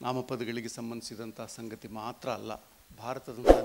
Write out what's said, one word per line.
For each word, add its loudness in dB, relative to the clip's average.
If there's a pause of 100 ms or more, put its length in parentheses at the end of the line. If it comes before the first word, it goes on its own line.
ನಾಮಪದಗಳಿಗೆ -2
ಸಂಬಂಧಿಸಿದಂತಹ -8
ಸಂಗತಿ -12
ಮಾತ್ರ -8
ಅಲ್ಲ. -4 (460)
ಭಾರತದಂತಹ 6